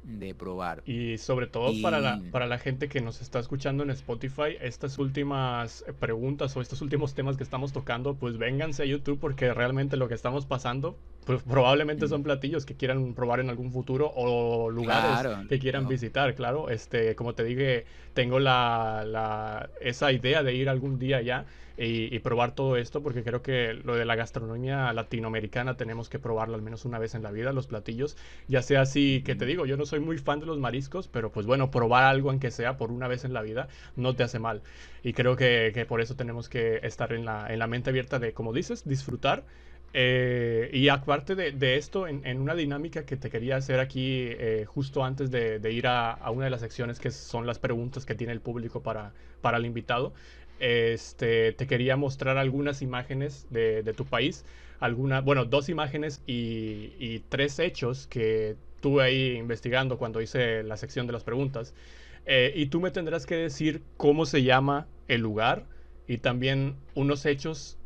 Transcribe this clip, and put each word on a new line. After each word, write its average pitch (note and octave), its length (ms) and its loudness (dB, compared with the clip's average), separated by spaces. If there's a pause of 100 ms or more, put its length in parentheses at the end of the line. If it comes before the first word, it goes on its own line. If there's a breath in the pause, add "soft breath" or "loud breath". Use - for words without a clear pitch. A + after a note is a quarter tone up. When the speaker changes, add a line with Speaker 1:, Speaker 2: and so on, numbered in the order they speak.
Speaker 1:
de G2 320 -10
probar. F2+ 480 -6
Speaker 2:
Y A#2 360 -4
sobre B2+ 260 -2
todo A#2 340 -2
para D#3 220 2
la, A#2 220 0
Speaker 1:
Y F2 80 -12
Speaker 2:
para B2 160 0
la A#2+ 100 -2
gente C3+ 320 -4
que C#3 120 -2
nos A2+ 200 -6
está - 180 -4
escuchando C3+ 440 -2
en C#3 80 -2
Spotify, C3+ 720 -2
estas C3+ 360 -6
últimas, C3+ 920 -2
eh, C3+ 60 -8
preguntas C3 640 -2
o B2+ 40 -4
estos C3 200 -6
últimos D3 320 0
temas C#3 240 -2
que C3+ 60 -4
estamos C3+ 280 -4
tocando, B2+ 460 -2
pues A#2+ 220 -4
vénganse C#3 420 0
a D3 60 2
YouTube C#3+ 320 0
porque C3+ 340 0
realmente C3+ 420 2
lo C3 120 2
que A2+ 80 -2
estamos C3 320 -2
pasando, C3+ 500 -2 (260)
pues B2+ 200 0
probablemente C#3+ 640 4
son D3 160 0
Speaker 1:
Mm. - 0 -
Speaker 2:
platillos C#3 420 0
que - 100 -10
quieran C3 380 0
probar A#2+ 280 2
en C3 100 0
algún B2 200 -4
futuro C3 440 0
o A#2 560 2
lugares A2+ 520 4
Speaker 1:
Claro, G#2+ 240 -2
Speaker 2:
que C3 120 2
quieran C3+ 260 0
Speaker 1:
¿no? - 20 -2
Speaker 2:
visitar, C3 460 0
claro. C3+ 380 -2
Este, A2+ 440 0
como A#2 200 -4
te A#2 80 0
dije, B2 420 0 (280 loud breath)
tengo B2+ 260 4
la, A#2 680 4
la, A2 640 -4 (120)
esa C3 300 2
idea C3 300 4
de B2+ 140 2
ir C3 120 2
algún C3+ 300 0
día C3 200 2
allá B2 280 -2 (320 loud breath)
y, A#2 380 -2
y A2 40 -2
probar A#2+ 360 2
todo C3+ 220 2
esto, A#2+ 260 -2
porque B2+ 200 -4
creo A#2+ 180 -2
que B2 320 0
lo A#2+ 220 -4
de A#2 100 2
la A#2 100 2
gastronomía A#2+ 760 -2
latinoamericana A2+ 840 -4
tenemos A2+ 320 -6
que - 100 -8
probarlo A2+ 360 -2
al A2 60 -6
menos A2 240 -10
una A#2+ 140 -4
vez A2+ 160 -4
en A2 80 -4
la G#2+ 80 -6
vida, A#2 220 -2
los C3 140 -2
platillos, A2+ 500 -4 (300 loud breath)
ya B2+ 140 4
sea C3+ 200 6
así, C3+ 440 4
que C3 100 0
te A2 100 -2
Speaker 1:
Ujú. - 0 -
Speaker 2:
digo, D#3 200 0
yo C3+ 120 -2
no D3 80 0
soy D3 140 -2
muy D#3+ 180 -2
fan C#3+ 220 0
de D#3+ 60 -8
los D#3 140 -4
mariscos, C3+ 480 -4
pero A2 240 -4
pues G#2 140 -2
bueno, C3+ 260 4
probar B2 320 6
algo C3+ 260 6
aunque C3+ 220 0
sea A#2 260 -2
por A#2 140 -4
una B2 160 -4
vez B2 180 -4
en B2+ 80 -4
la A#2+ 80 -2
vida A2 260 -4 (280 loud breath)
no B2+ 200 2
te B2+ 80 2
hace A#2 160 -2
mal, A2 220 -2 (420 loud breath)
y A#2+ 100 -2
creo B2+ 220 4
que, A#2+ 380 6
que A#2 120 -2
por A#2 160 0
eso A#2 140 -2
tenemos A#2 340 -6
que A2+ 340 2
estar A#2 300 -4
en A#2 120 -4
la, G#2+ 260 -6
en A2+ 80 -2
la A2+ 80 0
mente A#2+ 220 -2
abierta C3 300 0
de, A#2 140 -2
como A2+ 200 -4
dices, - 340 -4
disfrutar. C3+ 580 0 (480 loud breath)
Eh, B2 800 4
y C#3 160 6
aparte C#3 480 2
de, F3 160 0
de C3 240 4
esto, C#3+ 320 -2
en, C#3 180 -6
en B2+ 140 -2
una C#3+ 160 0
dinámica D#3 500 -2
que C3+ 120 -6
te A#2 120 -6
quería A#2+ 280 0
hacer C3+ 240 2
aquí, C3 480 0
eh, A2 360 0
justo C3+ 380 -2
antes C3+ 280 -2
de, A2+ 280 0
de A2 140 0
ir A#2 140 0
a, A#2+ 240 2
a A#2 200 -6
una C3 140 -2
de C3 60 0
las A#2+ 100 -4
secciones A#2+ 380 -6
que B2 120 -2
son - 340 -6
las A#2 140 -2
preguntas B2 460 -2
que - 100 -4
tiene A#2 160 -4
el A2+ 100 -6
público A#2 420 -6
para, G#2+ 300 -6 (280 loud breath)
para A#2 160 4
el A#2 80 2
invitado, A#2+ 480 -2 (460 loud breath)
este, A#2 920 4
te B2+ 140 -4
quería B2+ 300 4
mostrar C3+ 400 0
algunas C#3 440 0
imágenes C3+ 680 -6
de, A2+ 340 2
de A2 100 -2
tu G#2+ 140 -4
país, C3 380 0 (340 loud breath)
alguna, C3 420 2
bueno, C3+ 240 6
dos C#3+ 240 2
imágenes D3+ 560 -2
y, A2+ 720 -4
y A2+ 200 -6 (100)
tres C#3 300 0
hechos C3+ 480 -2
que A2 500 0 (220)
tuve C#3 240 4
ahí C3 340 4
investigando A#2+ 600 0
cuando A2+ 240 -2
hice A2+ 420 0
la G#2+ 140 -6
sección B2 300 -6
de A#2+ 60 -4
las A2+ 100 -6
preguntas. B2 500 -2 (520 loud breath)
Eh, C3 300 6
y D3 120 2
tú E3+ 120 0
me F3+ 120 0
tendrás E3 340 -4
que F3 100 -2
decir D#3 480 -2 (140)
cómo D3+ 280 6
se C#3 180 4
llama C#3 440 4 (200)
el A#2 140 4
lugar A2+ 460 2 (400 soft breath)
y A#2+ 120 -2
también C3+ 580 2 (160)
unos C#3 320 2
hechos D3+ 600 -2